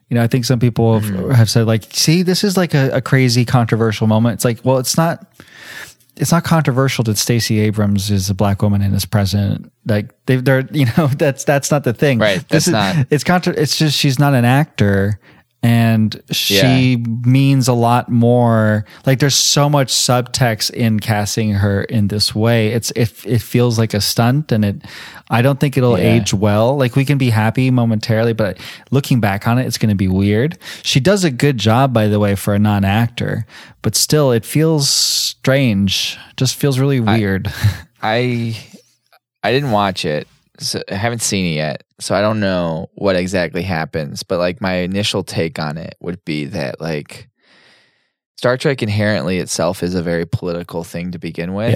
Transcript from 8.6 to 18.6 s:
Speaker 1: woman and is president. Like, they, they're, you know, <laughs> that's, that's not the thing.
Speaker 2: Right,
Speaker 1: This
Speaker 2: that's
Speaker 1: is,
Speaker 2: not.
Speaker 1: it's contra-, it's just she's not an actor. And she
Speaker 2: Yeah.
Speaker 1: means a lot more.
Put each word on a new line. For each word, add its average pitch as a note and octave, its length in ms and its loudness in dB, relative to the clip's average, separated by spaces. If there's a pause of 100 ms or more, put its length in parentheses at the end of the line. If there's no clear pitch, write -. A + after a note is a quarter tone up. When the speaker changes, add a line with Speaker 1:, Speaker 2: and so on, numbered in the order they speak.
Speaker 1:
woman G2+ 220 2
and G2+ 120 0
is G2+ 120 -2
president. G2+ 640 -2 (140)
Like, G#2 260 -2 (140)
they, C3 100 2
they're, C3 340 2
you D3 140 0 (140)
know, E3 80 4
<laughs> C3 120 0
that's, C#3+ 260 0
that's C#3+ 260 0
not D3 140 0
the A#2+ 100 0
thing. C#3 240 2
Speaker 2:
Right, G2+ 300 2
Speaker 1:
This D#3 180 2
Speaker 2:
that's - 0 -
Speaker 1:
is, F3+ 60 2
Speaker 2:
not. A2 380 0
Speaker 1:
it's D3+ 140 0
contra-, F3+ 300 0
it's - 240 -2
just D3+ 180 0
she's C3+ 220 0
not C#3+ 160 4
an A#2+ 100 4
actor. G#2 760 2 (460)
And A2+ 560 2 (120)
she - 240 -2
Speaker 2:
Yeah. B2+ 400 4 (280)
Speaker 1:
means C3+ 440 4
a B2+ 40 4
lot A#2+ 380 2
more. A#2 720 4 (220)